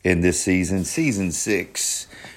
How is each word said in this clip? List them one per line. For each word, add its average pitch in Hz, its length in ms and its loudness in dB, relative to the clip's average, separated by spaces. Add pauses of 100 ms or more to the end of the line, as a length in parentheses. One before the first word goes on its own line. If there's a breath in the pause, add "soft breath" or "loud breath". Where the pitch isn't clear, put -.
In 90 160 4
this 90 200 4
season, 92 440 0
season 98 480 -2
six, - 720 -4 (300 loud breath)